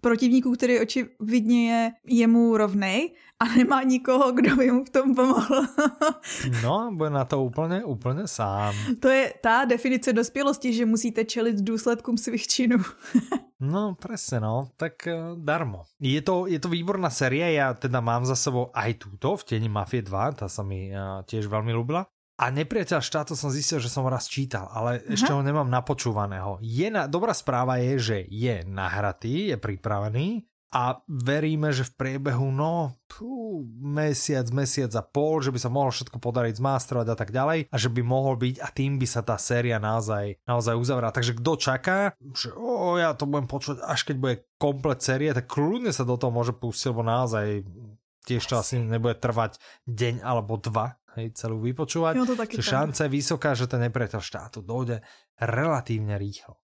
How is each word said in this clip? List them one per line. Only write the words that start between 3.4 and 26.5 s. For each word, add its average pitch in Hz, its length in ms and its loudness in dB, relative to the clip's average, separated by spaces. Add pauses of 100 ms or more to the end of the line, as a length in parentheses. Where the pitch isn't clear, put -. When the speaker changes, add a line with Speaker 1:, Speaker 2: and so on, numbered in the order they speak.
Speaker 1:
nemá 247 360 6
nikoho, 254 480 4
kdo 247 240 6
by 254 160 6
mu 247 140 4
v - 40 -18
tom 269 260 4
pomohl. 254 500 4
<laughs> - 400 0 (580)
Speaker 2:
No, 202 280 0
bude 156 180 0
na 139 160 2
to 139 160 0
úplne, 165 420 0
úplne 143 440 -2
sám. 101 460 0 (240)
Speaker 1:
To 262 120 4
je 262 260 4
tá 233 300 4
definice 247 480 2
dospělosti, 254 600 0
že 233 120 2
musíte 226 400 2
čelit 226 320 0
důsledkům 226 600 0
svých 233 300 -2
činů. 247 300 4
<laughs> 185 120 2 (680)
Speaker 2:
No, 180 400 -2
presne, - 440 -6
no. 113 360 0
Tak, - 320 -6
eh, 170 80 -2 (220)
darmo. 147 580 -4
Je 139 240 0
to, 180 260 0
je 170 140 0
to 180 80 -6
výborná 175 420 -2
séria, 139 380 0
ja 143 240 2
teda 123 260 -2
mám 120 300 0
za 131 80 2
sebou 123 340 0
aj 113 300 -2
túto, 131 380 -4
V - 80 -12
tieni 110 260 -2
mafie 104 300 -2
dva, 98 300 -2
tá 104 200 -8
sa - 100 -8
mi, 98 300 -6
eh, 98 80 -6 (240)
tiež 107 240 -4
veľmi 107 240 0
ľúbila. 127 320 0 (320)
A 123 160 0
Nepriateľ 160 480 0
štátu 151 320 -4
som 147 160 -4
zistil, 143 320 -2
že 120 80 -2
som 131 160 -2
ho 131 80 0
raz 127 160 -4
čítal, 123 400 -4
ale 117 320 -2
Speaker 1:
Aha. - 100 -12
Speaker 2:
ešte 208 220 2
ho 139 80 2
nemám 139 320 0
napočúvaného. 101 880 -2